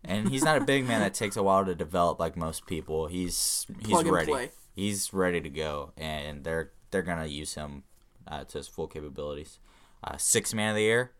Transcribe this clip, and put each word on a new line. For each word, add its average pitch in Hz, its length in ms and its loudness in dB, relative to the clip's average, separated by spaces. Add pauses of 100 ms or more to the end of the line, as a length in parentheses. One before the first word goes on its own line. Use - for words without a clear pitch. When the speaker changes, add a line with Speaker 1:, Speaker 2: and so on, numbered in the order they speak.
Speaker 1:
And 104 240 0
he's 135 140 2
not 156 180 6
a - 20 0
big 139 240 4
man 113 140 2
that 98 120 2
Speaker 2:
<laughs> - 20 -8
Speaker 1:
takes 101 200 -2
a 110 80 0
while 98 220 6
to 92 80 0
develop 85 460 2
like 85 180 0
most 80 300 -6
people. 78 400 -2
He's, 87 580 -2 (140)
he's 107 100 -8
Speaker 2:
Plug - 160 6
and - 100 4
Speaker 1:
ready. 80 160 2
Speaker 2:
play. 127 200 -2 (240)
Speaker 1:
He's 101 380 -2
ready 90 280 2
to 78 80 -8
go, 73 480 -4
and 76 460 -6
they're, 82 280 -2 (200)
they're 95 100 0
gonna 85 240 -2
use 76 300 -6
him, 71 280 -10 (440)
uh, 73 160 -8
to 73 160 -8
his 69 80 -12
full 80 200 -6
capabilities. 73 720 -10 (460)
Uh, - 140 -6
sixth - 360 2
man 107 160 0
of 107 60 0
the 107 80 4
year 117 360 2